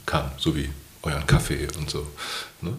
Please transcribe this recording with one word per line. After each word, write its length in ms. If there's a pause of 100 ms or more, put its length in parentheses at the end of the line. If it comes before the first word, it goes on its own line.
kann, 320
so 180
wie 120 (340)
euren 240
Kaffee 400 (120)
und 120
so. 160 (540)
Ne? 180